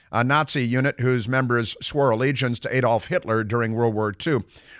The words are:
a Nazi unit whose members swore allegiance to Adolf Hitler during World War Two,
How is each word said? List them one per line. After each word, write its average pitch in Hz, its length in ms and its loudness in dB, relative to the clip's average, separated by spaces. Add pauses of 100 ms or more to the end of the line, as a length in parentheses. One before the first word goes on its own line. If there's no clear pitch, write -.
(120)
a 117 120 2
Nazi 143 400 0
unit 127 360 0
whose 123 280 0
members 120 540 0
swore 139 300 2
allegiance 123 480 0
to - 160 -6
Adolf 117 320 2
Hitler 113 360 0
during 113 300 -2
World 113 220 0
War 107 160 -2
Two, 127 340 -2 (340)